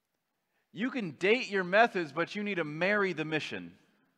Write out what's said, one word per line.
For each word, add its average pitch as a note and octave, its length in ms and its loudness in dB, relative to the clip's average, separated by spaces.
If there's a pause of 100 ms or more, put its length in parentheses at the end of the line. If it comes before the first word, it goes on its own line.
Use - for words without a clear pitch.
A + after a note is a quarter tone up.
(720)
you A3 180 -4
can G#3+ 220 -4
date G3+ 360 2
your F#3+ 160 0
methods, F#3 480 4
but E3 240 -2
you G#3 60 -4
need G#3 140 -4
to E3 80 0
marry F#3 480 0
the D#3 120 -4
mission. A#2 480 -4 (460)